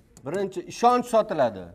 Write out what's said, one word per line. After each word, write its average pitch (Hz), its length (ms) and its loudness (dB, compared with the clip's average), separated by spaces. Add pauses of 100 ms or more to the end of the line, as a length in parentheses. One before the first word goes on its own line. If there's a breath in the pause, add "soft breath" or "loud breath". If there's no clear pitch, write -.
(260)
Birinchi, 185 360 -6
ishonch 240 440 2
sotiladi. 143 680 0